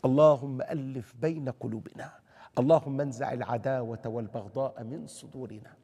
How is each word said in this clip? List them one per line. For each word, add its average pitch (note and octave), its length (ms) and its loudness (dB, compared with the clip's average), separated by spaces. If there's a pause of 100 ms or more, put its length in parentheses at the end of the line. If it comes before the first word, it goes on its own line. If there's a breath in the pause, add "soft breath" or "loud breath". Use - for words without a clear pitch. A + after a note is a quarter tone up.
اللهم C3+ 560 6
ألف C3+ 600 -6
بين D#3 280 -2
قلوبنا، - 600 -8 (500 loud breath)
اللهم C#3 420 4
انزع C3 320 -2
العداوة A#2+ 720 -2
والبغضاء A#2 800 -6
من D3 240 -10
صدورنا A#2 680 -14 (100)